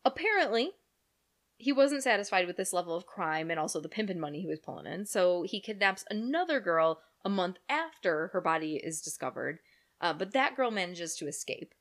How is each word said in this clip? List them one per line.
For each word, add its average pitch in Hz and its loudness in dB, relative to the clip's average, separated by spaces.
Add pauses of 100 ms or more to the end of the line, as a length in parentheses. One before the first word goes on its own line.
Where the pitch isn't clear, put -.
Apparently, 311 2 (840)
he 247 0
wasn't 277 4
satisfied 202 2
with 175 -6
this 190 -2
level 175 0
of 180 -6
crime 160 -2
and 165 0
also 160 -2
the 156 -6
pimpin' 196 -2
money 147 -4
he 190 -6
was 156 -4
pulling - -12
in, 180 -8
so 180 4
he 196 -4
kidnaps 196 0
another 277 0
girl 165 4 (220)
a 196 -2
month 185 0 (120)
after 226 0
her 185 2
body 160 0
is 160 -6
discovered, 135 -6 (420)
uh, 170 2
but 180 -4
that 262 2
girl 247 2
manages 175 -4
to 156 -6
escape. - -8